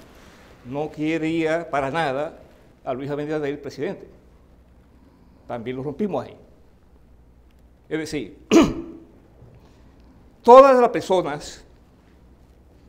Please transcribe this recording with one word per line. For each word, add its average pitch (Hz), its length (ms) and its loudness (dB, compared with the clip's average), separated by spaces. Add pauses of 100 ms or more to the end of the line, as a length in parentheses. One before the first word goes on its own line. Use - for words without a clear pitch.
(640)
no 143 260 -8
quería 160 760 -4
para 143 200 -4
nada 151 500 -6 (460)
a 135 80 -6
Luis 135 160 -10
Abinader 147 420 -6
el 143 80 -10
presidente. 143 480 -10 (1400)
También 120 280 -8
lo 131 80 -10
rompimos 147 400 -6
ahí. - 120 -18 (1500)
Es 160 100 -6
decir, 147 380 -10 (120)
<clears throat> - 1900 -6
todas 262 360 10
las 240 100 4
personas 165 720 -4 (1300)